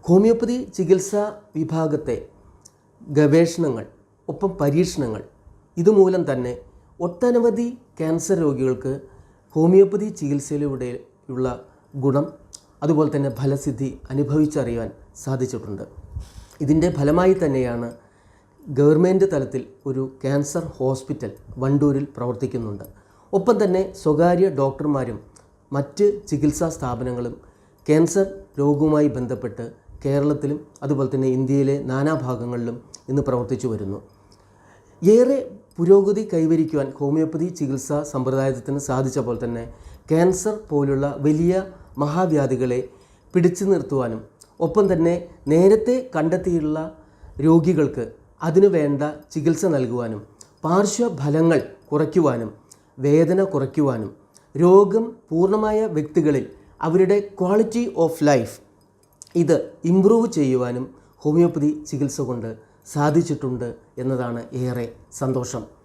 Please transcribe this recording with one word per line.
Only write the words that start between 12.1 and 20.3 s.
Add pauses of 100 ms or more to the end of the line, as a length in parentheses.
അതുപോലെ
തന്നെ
ഫലസിദ്ധി (220)
അനുഭവിച്ചറിയുവാൻ (340)
സാധിച്ചിട്ടുണ്ട്. (760)
ഇതിൻ്റെ
ഫലമായി
തന്നെയാണ് (880)
ഗവൺമെൻറ്
തലത്തിൽ (260)
ഒരു (200)
ക്യാൻസർ (120)